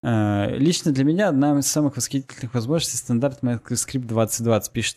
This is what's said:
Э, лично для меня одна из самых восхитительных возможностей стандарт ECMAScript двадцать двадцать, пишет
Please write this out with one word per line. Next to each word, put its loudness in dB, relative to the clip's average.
Э, 0
лично 2
для 2
меня 2
одна 4
из 0
самых 0
восхитительных -6
возможностей -2
стандарт -2
ECMAScript -4
двадцать 0
двадцать, 0
пишет -4